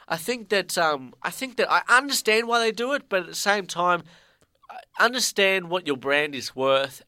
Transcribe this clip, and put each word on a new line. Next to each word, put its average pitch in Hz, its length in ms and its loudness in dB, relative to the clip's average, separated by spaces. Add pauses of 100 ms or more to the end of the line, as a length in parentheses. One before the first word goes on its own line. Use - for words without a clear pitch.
I 165 120 -4
think 226 320 -6
that, 196 260 0
um, 147 460 0
I - 80 -4
think 254 260 -10
that 208 160 0
I 170 160 6
understand 240 600 2
why 233 100 2
they 226 120 2
do 233 220 -4
it, 285 160 -4
but 190 120 0
at 165 80 -6
the 165 60 -12
same 202 320 0
time, 175 360 0 (960)
I 180 60 4
understand 196 640 0
what 180 180 -4
your 143 100 0
brand 143 400 0
is 117 180 -10
worth 135 540 0